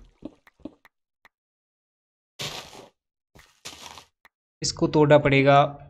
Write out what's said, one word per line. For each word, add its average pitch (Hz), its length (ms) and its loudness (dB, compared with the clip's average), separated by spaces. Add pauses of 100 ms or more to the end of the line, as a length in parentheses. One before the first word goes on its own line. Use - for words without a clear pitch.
(4000)
इसको - 260 -6
तोड़ना 151 300 4
पड़ेगा 139 600 2 (120)